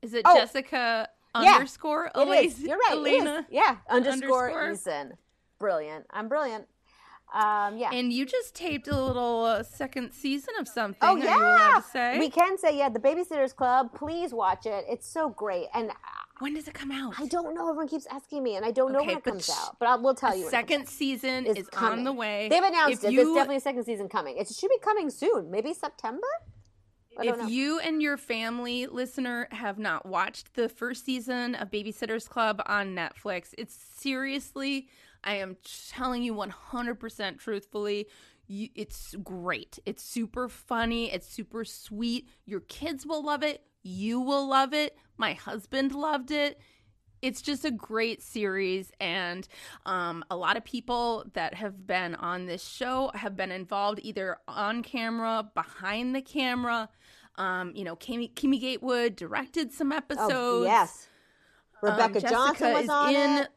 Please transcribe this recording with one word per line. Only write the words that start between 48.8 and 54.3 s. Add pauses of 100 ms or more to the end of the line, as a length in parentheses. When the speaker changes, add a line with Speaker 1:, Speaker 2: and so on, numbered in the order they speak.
Speaker 1:
and, (400)
um,
a
lot
of
people (100)
that
have
been
on
this
show
have
been
involved
either (100)